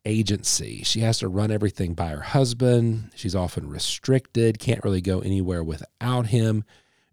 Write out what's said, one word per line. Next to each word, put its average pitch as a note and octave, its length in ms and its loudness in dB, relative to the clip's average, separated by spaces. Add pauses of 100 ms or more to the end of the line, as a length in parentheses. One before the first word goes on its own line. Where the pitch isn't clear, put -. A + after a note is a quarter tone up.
agency. G#2 800 -2
She - 160 0
has A2+ 180 2
to G2 100 -4
run G2+ 220 0
everything G2 440 0
by E2+ 140 -2
her D2+ 120 -8
husband. A#2+ 920 2
She's F2+ 200 -6
often F2 340 -4
restricted, A2+ 920 0
can't - 260 -2
really F#2+ 160 2
go F#2 200 0
anywhere F#2 440 0
without A#2 640 -4
him. A2 360 2 (480)